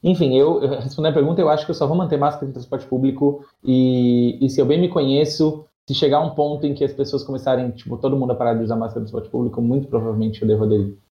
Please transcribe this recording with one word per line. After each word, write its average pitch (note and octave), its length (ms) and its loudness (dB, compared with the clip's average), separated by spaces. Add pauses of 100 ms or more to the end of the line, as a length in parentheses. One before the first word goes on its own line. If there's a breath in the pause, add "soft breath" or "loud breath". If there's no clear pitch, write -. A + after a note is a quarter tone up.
enfim, D#3+ 340 2
eu, C#3+ 260 4
eu C3+ 180 -2
respondendo D3+ 320 -2
a - 20 -2
pergunta, D#3 260 2
eu D#3+ 80 4
acho D3+ 160 0
que - 60 -10
eu D#3 40 -2
só D3 120 -2
vou D#3+ 100 0
manter E3 220 0
máscara C#3+ 280 -2
no C3+ 60 -8
transporte B2 340 -8
público C3+ 560 0 (200 loud breath)
e, B2 840 2
e C3 60 2
se C3+ 100 0
eu C3 60 4
bem D3+ 140 2
me F3+ 100 2
conheço, D3+ 720 0 (240)
se C#3 60 -4
chegar D3 260 2
um D#3+ 140 -4
ponto D3 320 -2
em C#3+ 80 -2
que C#3+ 100 -2
as C#3 80 -2
pessoas C#3 320 -4
começarem, B2+ 460 -2
tipo, A#2+ 260 -12
todo C3+ 200 -2
mundo B2+ 160 0
a A#2+ 40 -2
parar A#2+ 180 0
de A2+ 80 -2
usar A2+ 140 -2
máscara A2+ 240 -4
no G#2+ 60 -8
transporte A2 240 -10
público, A#2+ 320 -4
muito C3+ 260 0
provavelmente A2 540 -2
eu A2+ 60 0
devo G#2+ 160 2
aderir. G#2 300 0 (260)